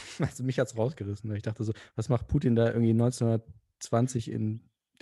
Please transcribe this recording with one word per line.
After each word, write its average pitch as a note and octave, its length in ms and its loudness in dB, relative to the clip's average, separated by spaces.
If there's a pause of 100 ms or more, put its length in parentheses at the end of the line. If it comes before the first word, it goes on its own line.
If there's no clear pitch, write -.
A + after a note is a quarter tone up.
<laughs> - 180 -14
also, B2+ 240 -4
mich C3 140 -2
hat's B2 180 -2
rausgerissen, A2 540 -4
weil G2+ 60 -4
ich G#2 60 -6
dachte A2 220 -4
so: G#2+ 80 -2 (240)
„Was A2+ 120 -4
macht A#2+ 200 0
Putin B2 280 2
da A#2 120 6
irgendwie A#2 260 4
neunzehnhundertzwanzig A#2 1400 0
in A2+ 400 -4 (320)